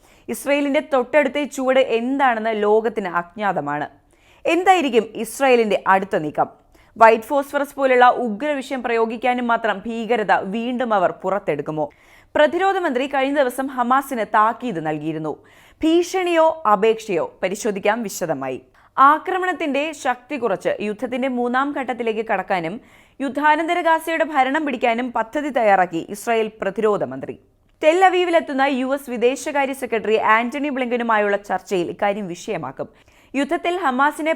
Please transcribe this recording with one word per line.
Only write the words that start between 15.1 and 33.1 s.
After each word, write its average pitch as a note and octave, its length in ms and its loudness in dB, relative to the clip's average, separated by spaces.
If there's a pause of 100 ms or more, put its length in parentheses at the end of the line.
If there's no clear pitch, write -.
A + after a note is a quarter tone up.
ഭീഷണിയോ E4+ 640 2 (280)
അപേക്ഷയോ? G#3 520 0 (160)
പരിശോധിക്കാം G3+ 560 -2 (100)
വിശദമായി. C3+ 520 -6 (380)
ആക്രമണത്തിന്റെ D4+ 840 2 (200)
ശക്തി B3+ 380 -4
കുറച്ച് A3 300 -2 (160)
യുദ്ധത്തിന്റെ B3 500 -4
മൂന്നാം B3+ 400 0
ഘട്ടത്തിലേക്ക് A3+ 520 -4
കടക്കാനും F#3 460 -2 (480)
യുദ്ധാനന്തര D4+ 640 0
ഗാസയുടെ D#4+ 460 0
ഭരണം C#4 320 0
പിടിക്കാനും B3 420 -2 (100)
പദ്ധതി C#4 400 -4
തയ്യാറാക്കി F#3 440 4 (140)
ഇസ്രായേൽ A3+ 340 -2 (120)
പ്രതിരോധ G3 420 0 (100)
മന്ത്രി. C3+ 220 -10 (480)
ടെൽ D#4+ 160 6 (100)
അവീവിലെത്തുന്ന E4 540 2 (160)
യു B3+ 160 -2
എസ് C#4 180 -10
വിദേശകാര്യ C4+ 680 -2
സെക്രട്ടറി A3 340 0 (180)
ആന്റണി B3+ 400 -2
ബ്ലിങ്കനുമായുള്ള A3+ 600 0 (120)
ചർച്ചയിൽ F#3 440 -2
ഇക്കാര്യം G3+ 400 -2
വിഷയമാക്കും. D#3 560 -8 (440)